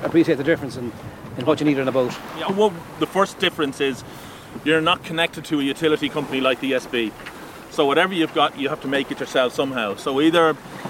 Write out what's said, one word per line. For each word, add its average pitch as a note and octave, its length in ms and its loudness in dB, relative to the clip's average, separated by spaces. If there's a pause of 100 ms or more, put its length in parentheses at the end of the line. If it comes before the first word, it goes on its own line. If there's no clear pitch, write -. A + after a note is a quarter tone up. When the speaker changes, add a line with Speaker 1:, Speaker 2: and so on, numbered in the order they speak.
Speaker 1:
appreciate E3 320 4
the C3 100 -4
difference C#3 320 0
in, B2 160 -8 (460)
in D#3 80 -4
what D3+ 140 4
you D3+ 60 0
need C#3+ 120 4
on C3 100 0
a A#2+ 40 -2
boat. B2 200 2 (260)
Speaker 2:
Yeah, D#3+ 120 -4
well, G3 240 2 (240)
the D#3 80 2
first F#3+ 320 0
difference D#3 420 0
is C3+ 240 0 (600)
you're D#3+ 180 4
not F3 200 2
connected E3 440 -2
to D3+ 140 0
a - 20 0
utility D3 480 2
company C3 320 -2
like C3 180 2
the C3+ 140 0
S B2 120 -2
B. A#2 240 -2 (600)
So D3+ 160 2
whatever E3 260 4
you've D#3+ 220 0
got, D3+ 240 2
you C3+ 100 -2
have D3+ 140 -4
to C#3 60 -6
make C3+ 220 -2
it C#3 100 -6
yourself B2+ 340 0
somehow. B2+ 400 -2
So C#3 260 -2
either E3 280 6 (420)